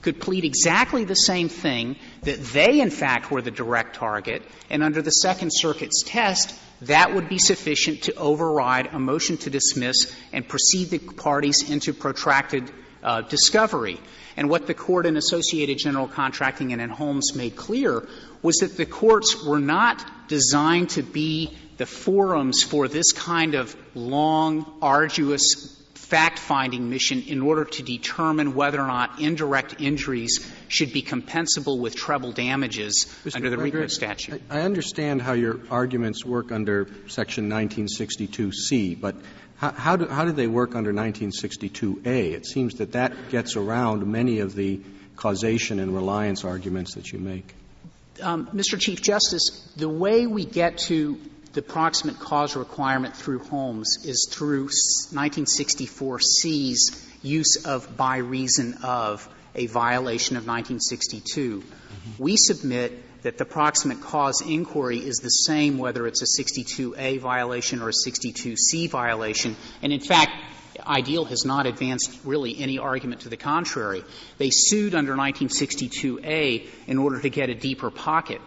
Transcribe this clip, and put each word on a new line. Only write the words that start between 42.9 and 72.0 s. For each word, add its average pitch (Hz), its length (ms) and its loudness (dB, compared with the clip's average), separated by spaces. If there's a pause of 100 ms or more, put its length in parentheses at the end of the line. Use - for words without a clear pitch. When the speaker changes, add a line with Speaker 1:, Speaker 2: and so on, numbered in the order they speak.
Speaker 2:
that - 380 -2
gets 117 260 -2
around 110 500 0
many 113 340 0
of 101 140 -4
the 98 260 -2 (360)
causation 110 600 0
and 95 160 -2
reliance 98 500 -2
arguments 90 500 -6
that - 180 -14
you 95 80 -8
make. 95 340 -10 (640)
Speaker 1:
Um, 170 320 -4
Mister 196 240 -2
Chief 185 240 -2
Justice, - 760 0
the 156 120 -2
way 202 380 4
we 214 180 -2
get 170 340 0
to 151 400 0 (340)
the 143 100 -2
proximate 160 580 0
cause 147 340 0
requirement 131 600 -2
through 131 240 -4
Holmes 123 640 -4
is 131 260 -2
through 143 360 -2
s-, - 460 0
nineteen 147 340 -2
sixty-four 131 720 -2
C's 139 840 2 (180)
use 151 440 0
of 127 300 -4
by 131 220 2
reason 127 640 -2
of 117 440 -2 (280)
a 123 100 -2
violation 120 720 0
of 113 100 -6
nineteen 117 320 -4
sixty-two. 117 840 -4
Mm-hmm. 107 640 -14
We 185 140 4
submit - 840 0
that 120 140 -4
the - 80 -2
proximate 147 560 0
cause 143 420 0
inquiry 151 560 -2
is 127 180 -6
the 123 120 -6
same 147 500 2
whether 120 280 -2
it's 113 160 -2
a 123 40 -2
sixty-two 123 720 -4
A 135 220 -2
violation 123 640 -2
or 113 60 -2
a 110 60 -2
sixty-two 120 640 -4
C 165 300 2
violation. 113 720 -2 (260)
And 143 100 0
in 139 80 0
fact, 160 300 6 (560)
IDEAL 143 380 0
has 123 200 -4
not 135 220 2
advanced 127 580 -4